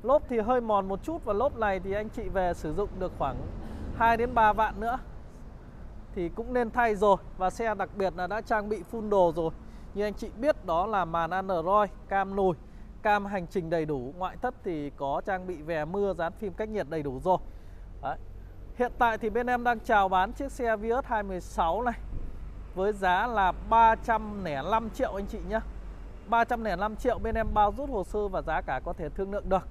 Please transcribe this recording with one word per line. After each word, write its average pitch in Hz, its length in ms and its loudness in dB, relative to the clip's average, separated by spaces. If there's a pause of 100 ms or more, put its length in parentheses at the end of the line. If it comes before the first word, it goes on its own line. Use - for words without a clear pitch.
Lốp 277 260 6
thì 240 100 2
hơi 240 220 4
mòn 202 260 2
một 190 160 -4
chút 330 220 -4
và 214 80 0
lốp 262 240 2
này 202 220 2
thì 190 140 -4
anh 214 160 -4
chị 233 200 -8
về 180 240 2
sử 156 200 -4
dụng 196 160 -2 (100)
được 180 200 -2
khoảng 139 160 0 (640)
hai 233 200 6
đến 240 160 0
ba 214 200 6
vạn 208 260 0
nữa 233 200 -2 (1160)
thì 175 140 -2
cũng 233 240 -6
nên 240 180 2
thay 233 240 4
rồi. 196 220 6 (200)
Và 185 120 2
xe 220 260 -2
đặc 185 200 -2
biệt 190 220 0
là 180 100 -2
đã 208 140 -4
trang 214 280 0
bị 208 220 -4
full 220 180 -4
đồ 180 260 6
rồi. 160 160 0 (420)
Như 202 100 -2
anh 208 100 -2
chị 214 160 -8 (100)
biết 294 260 2
đó 175 220 2
là 202 180 0
màn 165 240 0
Android, 190 600 2 (200)
cam 196 240 0
lùi, 190 220 4 (460)
cam 208 240 2
hành 196 220 -4
trình 165 220 -4
đầy 160 160 2
đủ, 139 320 -4
ngoại 180 240 -6
thất 247 120 -2 (100)
thì 151 260 -4
có 143 360 -2
trang 185 220 -4
bị 175 140 -8
vè 151 240 -2
mưa, 196 280 0
dán 170 200 -2
phim 190 200 -8
cách 220 160 -4
nhiệt 190 200 -2
đầy 160 140 -2
đủ 135 200 -4
rồi. - 140 6 (640)
Đấy. 139 160 -4 (580)
Hiện 247 220 0
tại 226 200 4
thì 220 120 -2
bên 240 180 0
em 247 160 0
đang 240 160 2
chào 202 300 4
bán 185 240 4
chiếc 277 180 -6
xe 233 240 0
Vios 226 300 0
hai 220 180 0
mười 190 180 -4
sáu 180 400 0
này 240 180 0 (760)
với 196 180 2
giá 196 340 4
là 202 240 4 (180)
ba 226 260 10
trăm 214 480 -2
lẻ 147 180 -2 (100)
năm 220 180 2
triệu - 240 -2
anh 202 140 -4
chị 214 120 -8 (100)
nhá. 220 120 0 (680)
Ba 233 140 6
trăm 233 200 0
lẻ 202 120 0
năm 208 200 -2
triệu 233 240 0
bên 220 160 0
em 214 180 2
bao 208 240 6
rút 277 120 -4
hồ 214 140 0
sơ 208 240 -2
và 185 140 -2
giá 160 200 0
cả 131 240 -4
có 175 80 -4
thể 156 160 -6
thương 196 220 -4
lượng 196 180 -4
được. 185 220 2